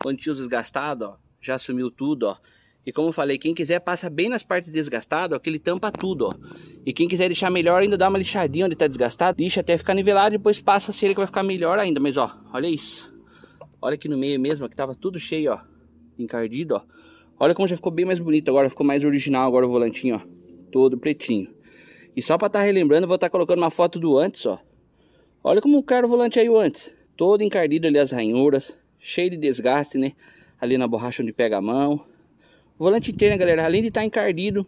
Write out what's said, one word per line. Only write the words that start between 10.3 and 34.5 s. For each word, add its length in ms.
depois 280
passa 320
a 20
cera 200
que 60
vai 80
ficar 160
melhor 360
ainda. 220
Mas, 160
ó, 200
olha 160
isso. 460
Olha 140
aqui 140
no 80
meio 200
mesmo, 280
ó, 20
que 80
tava 180
tudo 240
cheio, 360
ó, 60
encardido, 560
ó. 60
Olha 160
como 120
já 100
ficou 140
bem 120
mais 160
bonito 300
agora, 200
ficou 160
mais 180
original 440
agora 180
o 40
volantinho, 460
ó, 60
todo 280
pretinho. 560
E 60
só 160
pra 120
tá 120
relembrando, 440
eu 20
vou 100
tá 120
colocando 300
uma 120
foto 260
do 200
antes, 280
ó. 140
Olha 200
como 160
o 60
cara 220
o 40
volante 300
aí, 100
o 80
antes. 360
Todo 260
encardido 440
ali, 120
as 120
ranhuras, 640
cheio 320
de 80
desgaste, 600
né? 160
Ali 180
na 100
borracha 340
onde 120
pega 240
a 40
mão. 440
O 60
volante 260
inteiro, 220
né, 40
galera? 280
Além 160
de 100
tá 140
encardido, 640